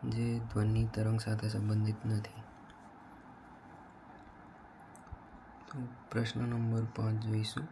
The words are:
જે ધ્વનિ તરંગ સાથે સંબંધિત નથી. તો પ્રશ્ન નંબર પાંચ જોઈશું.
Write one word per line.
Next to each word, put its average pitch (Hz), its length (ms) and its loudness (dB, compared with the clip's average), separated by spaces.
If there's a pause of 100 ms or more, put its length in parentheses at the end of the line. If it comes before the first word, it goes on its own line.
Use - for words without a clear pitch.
જે 117 360 2
ધ્વનિ 113 540 4
તરંગ 110 260 4
સાથે 107 300 2
સંબંધિત 107 560 4
નથી. 110 380 0 (3250)
તો 123 200 -6 (240)
પ્રશ્ન 117 320 2
નંબર 117 420 4 (100)
પાંચ 110 280 2
જોઈશું. 110 480 2